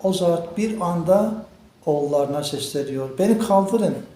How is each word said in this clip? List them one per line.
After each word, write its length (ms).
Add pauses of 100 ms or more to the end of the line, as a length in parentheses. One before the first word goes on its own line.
o 100
zat 460
bir 220
anda 640 (420)
oğullarına 580
sesleniyor, 760
"Beni 200
kaldırın." 560 (220)